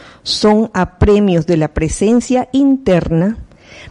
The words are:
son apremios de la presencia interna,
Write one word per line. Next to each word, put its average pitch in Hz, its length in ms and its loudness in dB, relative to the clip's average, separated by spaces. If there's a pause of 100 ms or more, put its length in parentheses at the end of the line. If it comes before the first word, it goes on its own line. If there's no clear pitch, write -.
(220)
son 214 520 0
apremios 190 720 0
de 175 100 0
la 156 120 0
presencia 226 840 -2
interna, 226 840 0 (520)